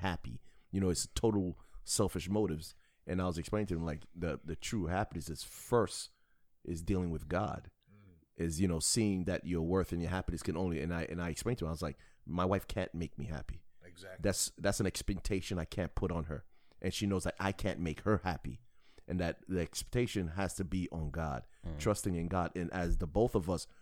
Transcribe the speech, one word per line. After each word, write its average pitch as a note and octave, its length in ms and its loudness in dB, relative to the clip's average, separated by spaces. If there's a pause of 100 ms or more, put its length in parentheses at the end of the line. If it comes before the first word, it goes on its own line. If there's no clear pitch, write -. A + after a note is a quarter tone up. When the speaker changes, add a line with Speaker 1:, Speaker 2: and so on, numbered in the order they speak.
Speaker 1:
happy?" F#2+ 400 -2 (300)
You F#2+ 100 0
know, F#2 100 4
it's - 240 0
total G2+ 440 2 (260)
selfish F2+ 440 2
motives. F#2 460 0 (320)
And F2+ 160 0
I F2+ 40 2
was E2+ 120 0
explaining G#2 300 0
to F#2+ 60 0
them, E2 120 0
like, D#2 180 -4 (100)
the, E2+ 300 -2
the D#2+ 100 -6
true G2+ 320 -2
happiness F2 440 -2
is - 120 -8
first - 680 0 (520)
is E2+ 200 -4
dealing F2+ 280 2
with D2+ 160 -4
God, F#2 440 -2 (200)
Speaker 2:
Mm. G2 220 -20 (240)
Speaker 1:
is, E2 240 0
you F#2+ 80 6
know, E2 120 2
seeing G2+ 440 4
that E2+ 220 0
your E2+ 160 2
worth F2 300 4
and E2+ 100 0
your E2 80 0
happiness F2 340 -2
can D#2+ 140 0
only, F2 220 2
and E2 140 0
I, E2 100 0
and E2+ 160 -4
I E2+ 100 -2
explained A2+ 300 0
to E2+ 40 -2
him, D#2+ 60 0
I - 20 0
was D#2 100 -6
like, C#2+ 160 -4 (280)
"My F2+ 180 2
wife F#2 240 2
can't - 260 -2
make E2+ 240 -4
me - 60 -6
happy." - 380 -6 (200)
Speaker 2:
Exactly. F2+ 400 -16
Speaker 1:
That's, G2 360 2
that's G2 220 2
an G#2 60 4
expectation F#2+ 720 -2
I D#2+ 60 0
can't - 300 -2
put F2 180 2
on E2 120 0
her. D#2 200 -6 (380)
And F#2 120 0
she G#2 120 0
knows G2 180 2
that F2 160 -2
I G2 100 2
can't G2 300 0
make E2 220 -2
her G#2 160 4
happy. - 420 -4 (480)
And F2+ 100 0
that E2+ 200 0 (100)
the F#2 120 0
expectation G2+ 760 0
has F#2+ 200 0
to - 80 -2
be F2+ 280 0
on D#2 180 -2
God, D2 360 -2 (200)
Speaker 3:
Mm. D#2+ 140 -6
Speaker 1:
trusting G2+ 340 2
in E2+ 140 0
God. F2 260 0
And F2 180 -2
as E2+ 260 2
the F2+ 100 0
both A2 260 4
of F2+ 160 0
us F2 160 -2 (160)